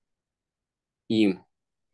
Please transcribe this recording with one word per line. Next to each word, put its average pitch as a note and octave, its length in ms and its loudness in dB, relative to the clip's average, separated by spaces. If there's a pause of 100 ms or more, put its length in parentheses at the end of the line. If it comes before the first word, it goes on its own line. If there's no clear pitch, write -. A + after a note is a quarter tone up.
(1080)
Им. G#2+ 340 0 (500)